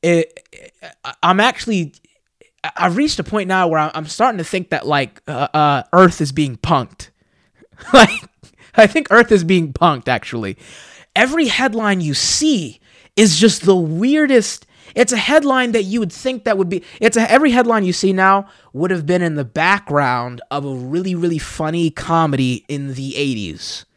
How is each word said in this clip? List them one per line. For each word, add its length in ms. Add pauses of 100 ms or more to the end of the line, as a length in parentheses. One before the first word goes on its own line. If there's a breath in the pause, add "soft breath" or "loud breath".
It, 460 (560)
I, 100 (100)
I'm 160
actually, 540 (720)
I, 140
I've 200
reached 220
a 40
point 240
now 200
where 120
I'm, 140
I'm 120
starting 320
to 60
think 260
that, 160
like, 420
uh, 260
uh, 300 (100)
Earth 280
is 100
being 260
punked. 560
<laughs> 800
Like, 180 (640 soft breath)
I 120
think 220
Earth 220
is 120
being 300
punked, 340
actually. 500 (580 loud breath)
Every 320
headline 520
you 140
see 680 (360 soft breath)
is 220
just 260
the 120
weirdest. 920 (280 soft breath)
It's 180
a 60
headline 540
that 120
you 160
would 120
think 320
that 140
would 120
be, 140 (160 loud breath)
it's 180
a, 140
every 200
headline 320
you 100
see 200
now 340 (260 soft breath)
would 180
have 140
been 160
in 140
the 100
background 960 (100)
of 140
a 80
really, 420
really 220
funny 520
comedy 800
in 260
the 220
eighties 680 (100)